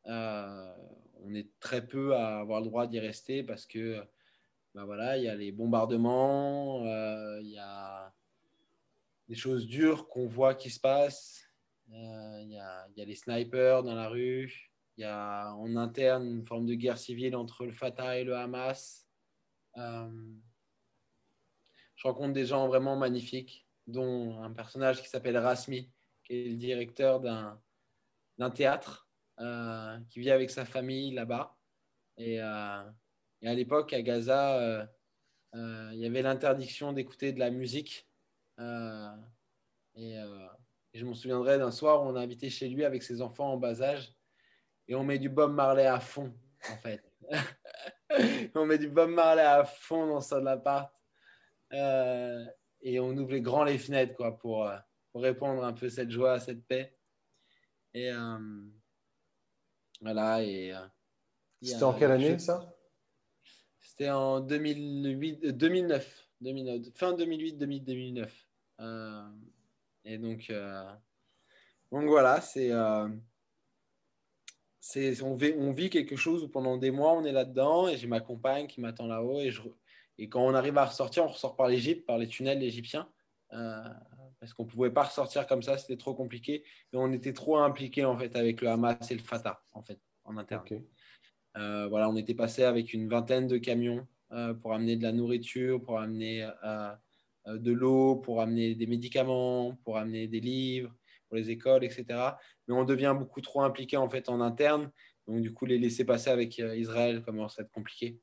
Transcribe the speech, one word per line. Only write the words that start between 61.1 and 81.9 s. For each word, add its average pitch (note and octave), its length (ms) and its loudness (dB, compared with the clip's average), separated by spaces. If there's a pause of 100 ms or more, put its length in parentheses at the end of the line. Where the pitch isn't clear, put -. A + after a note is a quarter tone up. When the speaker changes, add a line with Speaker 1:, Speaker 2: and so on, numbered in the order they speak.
Speaker 1:
il B2 80 -10
y - 20 -4
Speaker 2:
C'était A#2+ 120 0
Speaker 1:
a C#3 40 6
Speaker 2:
en B2+ 60 4
quelle B2+ 60 -2 (100)
Speaker 1:
quelque - 20 8
Speaker 2:
année, C3+ 220 6
Speaker 1:
chose E3+ 80 -2
Speaker 2:
ça ? - 340 -4 (1040)
Speaker 1:
C'était - 300 -6
en C3+ 320 2
deux C#3+ 180 0
mille C#3+ 600 -2
huit, D#3 260 -4
euh, C#3+ 60 2
deux C3+ 180 4
mille F3+ 180 2
neuf, C#3 420 -2 (120)
deux B2+ 100 -6
mille C3+ 140 -6
neuf, A#2+ 280 -6
fin F3+ 200 0
deux E3+ 120 0
mille D#3+ 160 -4
huit, D#3+ 120 -4
deux C#3+ 120 -4
mille, C#3 180 -4
deux B2+ 100 -4
mille B2+ 200 -6
neuf. A2+ 340 -10 (340)
Euh, A2 420 -12 (800)
et A2 120 -10
donc, A2+ 320 -6
euh, G2 420 -8 (1000)
donc C#3+ 140 -2
voilà, D3 360 8
c'est, B2+ 300 -2
euh, A2 360 2 (1700)
c'est, C3+ 420 -2
on C3+ 140 -2
vit, D3 220 4
on C#3 140 2
vit E3+ 180 -2
quelque D3 280 0
chose E3 260 0
où C#3+ 60 -8
pendant C3 280 0
des C3 140 2
mois, C#3+ 220 6
on E3 100 4
est D3 80 0
là-dedans C3+ 560 4
et E3 80 2
j'ai A#2+ 120 -8
ma A#2 120 2
compagne C3 480 -2
qui - 140 -12
m'attend A#2 260 -6
là-haut. A#2 320 -2
Et, C3+ 120 0
je, G#2+ 100 -8 (560)
et G#2 100 -8
quand B2 180 2
on C3 80 6
arrive C#3 240 4
à C#3 80 8
ressortir, C3+ 380 0
on D#3 40 4
ressort - 280 -6
par B2 140 6
l'Égypte, B2+ 360 2